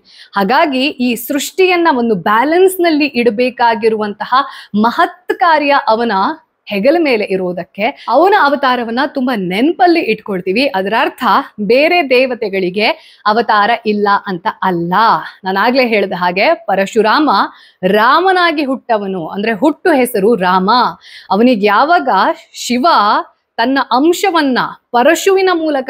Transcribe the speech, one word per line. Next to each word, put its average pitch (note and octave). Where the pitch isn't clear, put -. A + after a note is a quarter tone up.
ಹಾಗಾಗಿ C4
ಈ B3
ಸೃಷ್ಟಿಯನ್ನ E4+
ಒಂದು A#3
ಬ್ಯಾಲೆನ್ಸ್ D4+
ನಲ್ಲಿ D#4
ಇಡಬೇಕಾಗಿರುವಂತಹ A3+
ಮಹತ್ D#4+
ಕಾರ್ಯ D4
ಅವನ A3+
ಹೆಗಲ G#3
ಮೇಲೆ B3
ಇರೋದಕ್ಕೆ F#3
ಅವನ E4
ಅವತಾರವನ್ನ B3+
ತುಂಬಾ B3+
ನೆನಪಲ್ಲಿ D4
ಇಟ್ಕೊಳ್ತೀವಿ. G#3+
ಅದರ F#3+
ಅರ್ಥ D4
ಬೇರೆ C#4+
ದೇವತೆಗಳಿಗೆ A3+
ಅವತಾರ G#3+
ಇಲ್ಲ G#3
ಅಂತ F#3+
ಅಲ್ಲ. F3
ನಾನಾಗ್ಲೇ A3+
ಹೇಳಿದ G3+
ಹಾಗೆ F#3
ಪರಶುರಾಮ A3
ರಾಮನಾಗಿ D#4
ಹುಟ್ಟವನು, G3+
ಅಂದ್ರೆ G#3
ಹುಟ್ಟು D4+
ಹೆಸರು A#3+
ರಾಮ. F#3
ಅವನಿಗೆ G#3
ಯಾವಾಗ C4
ಶಿವ B3
ತನ್ನ C4
ಅಂಶವನ್ನ D#4
ಪರಶುವಿನ E4+
ಮೂಲಕ D4